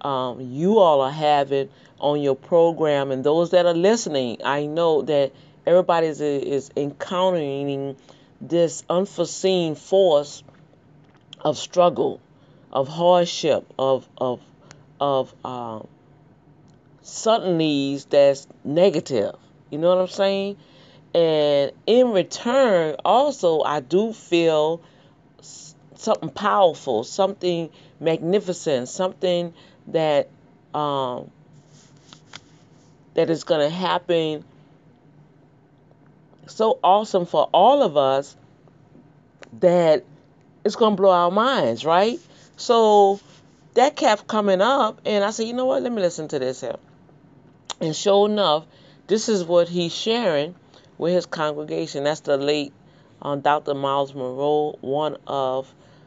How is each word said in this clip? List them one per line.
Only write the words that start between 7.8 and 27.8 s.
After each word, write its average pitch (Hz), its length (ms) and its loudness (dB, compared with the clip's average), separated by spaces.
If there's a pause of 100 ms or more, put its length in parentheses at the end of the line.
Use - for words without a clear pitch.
this 156 500 -2
unforeseen 175 880 -2
force 160 640 0 (1000)
of 147 160 -2
struggle, 147 640 0 (520)
of 139 160 -2
hardship, 170 760 2 (140)
of, 131 300 0 (100)
of, 127 220 -4 (580)
of, 135 340 -2 (120)
um, 120 420 -12 (1160)
suddenlies 156 1040 -2
that's 139 400 4 (160)
negative. 147 720 0 (340)
You 147 80 -8
know 170 120 2
what 185 80 2
I'm 185 100 -2
saying? 196 480 -2 (580)
And 151 560 2 (160)
in 247 240 4
return, 202 920 0
also, 190 560 2
I 147 180 -2
do 190 340 -2
feel 165 680 0 (580)
s-, - 380 -20 (180)
something - 360 -4
powerful, 170 760 0
something 180 680 -4 (300)